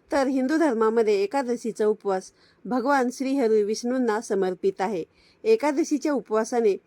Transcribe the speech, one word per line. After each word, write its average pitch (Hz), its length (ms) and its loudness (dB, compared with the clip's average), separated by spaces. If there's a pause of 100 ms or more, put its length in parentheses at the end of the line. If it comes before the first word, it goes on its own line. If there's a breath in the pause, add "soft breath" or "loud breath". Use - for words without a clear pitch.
(120)
तर 277 140 2
हिंदू 269 300 0
धर्मामध्ये 226 580 2
एकादशीचा 233 720 -2
उपवास 196 460 -2 (320 soft breath)
भगवान 247 480 0
श्रीहरी 247 500 2
विष्णूंना 226 580 -2
समर्पित 190 600 -2
आहे. 185 240 -4 (400 soft breath)
एकादशीच्या 285 680 0
उपवासाने 226 640 0 (100)